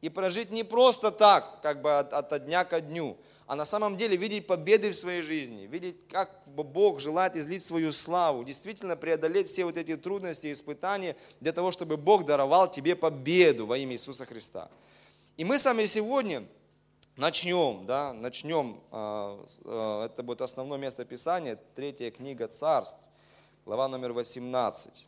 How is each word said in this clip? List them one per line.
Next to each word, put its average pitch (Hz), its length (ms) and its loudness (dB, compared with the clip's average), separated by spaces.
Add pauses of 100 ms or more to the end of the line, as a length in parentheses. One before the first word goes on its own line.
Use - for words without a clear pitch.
И 160 60 -6
прожить 185 420 -2
не 220 120 -4
просто 226 480 6
так, 208 520 8
как 147 200 -2
бы 147 160 4
от, 143 140 -2
от 147 320 -2
дня 170 200 2
ко 170 160 -2
дню, 151 360 -6 (300)
а 135 100 -6
на 151 80 -4
самом 208 320 -2
деле 202 200 0
видеть 202 300 -4
победы 190 440 2
в 180 40 -4
своей 175 280 -2
жизни, 131 440 -8
видеть, 175 300 -10 (120)
как - 380 -6
бы 143 160 -10
Бог 156 380 2
желает 175 360 0
излить 165 280 -6
свою 160 280 0
славу, 160 520 2
действительно 180 520 -8
преодолеть 165 520 0
все 185 160 -2
вот 165 120 -4
эти 160 200 -6
трудности 175 520 -6
и 147 40 -6
испытания 175 640 -6 (240)
для 160 120 -2
того, 180 180 0
чтобы 160 260 -4
Бог 170 300 6
даровал 147 440 6
тебе 160 240 0
победу 151 720 4
во 120 120 0
имя 131 160 -6
Иисуса 127 320 -10
Христа. 110 420 -12 (680)
И 160 80 -4
мы 247 140 2
с 277 60 6
вами 226 220 4
сегодня 214 580 -2 (720)
начнём, 151 680 0
да, 135 260 -2
начнём, 127 760 -6
а, 104 580 -8
с-, - 160 -20
а, 110 420 -4
это 120 160 -12
будет 120 200 -8
основное 131 360 -8
место 127 260 -8
Писания, 135 540 -6 (160)
третья 131 360 -10
книга 123 380 -10
Царств, - 500 -2 (680)
глава 120 220 -2
номер 127 260 -6
восемнадцать. 123 960 -4